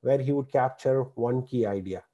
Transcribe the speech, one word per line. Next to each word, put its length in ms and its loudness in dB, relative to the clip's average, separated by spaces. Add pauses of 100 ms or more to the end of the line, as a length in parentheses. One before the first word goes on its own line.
where 180 2
he 140 0
would 180 -2
capture 520 0 (120)
one 320 0
key 180 0
idea. 380 -4 (100)